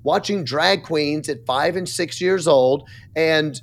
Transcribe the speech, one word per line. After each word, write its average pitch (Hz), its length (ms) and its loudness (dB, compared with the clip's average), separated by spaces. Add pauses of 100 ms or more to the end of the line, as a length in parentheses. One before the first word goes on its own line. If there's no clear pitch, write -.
watching 196 420 0
drag 160 380 0
queens 151 440 -2
at 131 180 -8
five 147 300 0
and 185 140 -6
six - 320 -6
years 180 260 0
old 139 400 4 (300)
and, 156 460 0